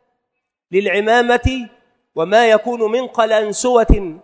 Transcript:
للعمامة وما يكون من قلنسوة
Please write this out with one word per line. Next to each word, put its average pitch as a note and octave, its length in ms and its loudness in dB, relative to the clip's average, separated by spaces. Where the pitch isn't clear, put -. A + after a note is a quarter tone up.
للعمامة A#3 960 0
وما G#3 360 2
يكون A3 400 0
من B3 160 -2
قلنسوة G#3+ 1160 0